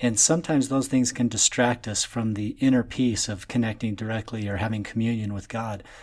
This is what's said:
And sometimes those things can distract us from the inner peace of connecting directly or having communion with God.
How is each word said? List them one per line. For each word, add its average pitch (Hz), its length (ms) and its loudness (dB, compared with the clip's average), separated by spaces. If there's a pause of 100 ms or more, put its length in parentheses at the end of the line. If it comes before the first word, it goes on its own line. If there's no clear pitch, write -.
And 120 180 2
sometimes 160 500 2
those 135 200 0
things 127 240 2
can 120 160 0
distract 117 580 2
us 104 160 -2
from 110 320 -2
the 104 240 -4
inner 131 240 4
peace 120 460 0
of 101 180 -6
connecting 113 480 0
directly 110 540 -4
or 101 80 -2
having 107 260 -2
communion 113 500 -2
with 98 160 -8
God. 113 360 -6 (180)